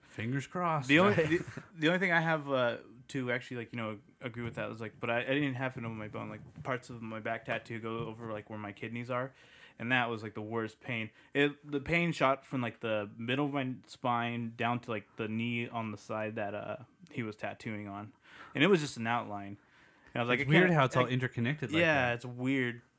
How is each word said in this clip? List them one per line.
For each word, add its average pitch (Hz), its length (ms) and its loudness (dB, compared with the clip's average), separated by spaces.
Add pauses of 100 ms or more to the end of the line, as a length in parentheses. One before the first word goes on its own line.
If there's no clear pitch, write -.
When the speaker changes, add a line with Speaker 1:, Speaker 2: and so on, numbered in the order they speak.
(100)
Speaker 1:
Fingers 127 360 -2
crossed. 160 400 0
Speaker 2:
The 143 140 8
only, 202 160 8
Speaker 3:
Right. 160 120 4
Speaker 2:
the, 170 160 2 (320)
the 151 120 0
only 180 100 4
thing 180 140 2
I 170 80 6
have, 160 280 2
uh, 123 280 2 (320)
to 127 240 -2
actually, 127 240 -4
like, 113 160 -8
you 123 60 -6
know, 110 200 -4 (220)
agree 120 240 -8
with 117 100 -6
that 107 160 -4
was, 113 100 -10
like, 110 200 -8
but 117 100 -2
I, 120 120 4
I 135 120 2
didn't 143 200 2
have 127 220 -4
it 117 80 -8
on 113 140 -6
my 107 80 -8
bone. 110 240 -8
Like, 107 100 -12 (220)
parts 127 260 -4
of 120 140 -12
my 110 160 -8
back 113 280 -4
tattoo 113 340 -4
go 113 260 -6
over, 113 260 -10
like, 107 160 -10
where 107 120 -10
my 101 100 -8
kidneys 120 400 -8
are. 127 220 -2 (480)
And 117 100 -4
that 123 180 4
was, 110 140 -4
like, 107 120 -10
the 110 60 -6
worst 110 400 -4
pain. 113 300 -6 (240)
It, 143 340 2
the 143 120 -2
pain 165 320 2
shot 135 340 2
from, 131 140 -4
like, 113 180 -4
the 107 400 -2
middle 127 280 0
of 139 60 -2
my 131 200 -2 (160)
spine 117 680 -2
down 120 240 2
to, - 120 -10
like, 107 240 -4
the 113 100 -2
knee 117 420 -2
on 113 220 -4
the 104 80 -8
side 110 380 -4
that, 104 180 -2
uh, 107 220 -6 (340)
he 120 140 -4
was 107 100 -6
tattooing 104 540 -8
on, 101 240 -10 (420)
and 131 80 4
it 175 60 8
was 190 120 8
just 139 180 -4
an 113 100 -2
outline. 104 480 -2 (580)
And 120 60 -2
I - 0 -
was 120 80 0
like, 123 100 4
Speaker 1:
It's 139 100 0
Speaker 2:
"I - 0 -
Speaker 1:
weird 175 200 8
Speaker 2:
can't, 170 100 4
Speaker 1:
how 135 60 8
it's 127 120 2
Speaker 2:
I," 127 40 6
Speaker 1:
all 123 80 6
interconnected 127 640 -2
like 160 80 4
Speaker 2:
Yeah, 143 300 4
Speaker 1:
that. 120 40 0
Speaker 2:
it's 120 100 -8
weird. 123 580 -2 (160)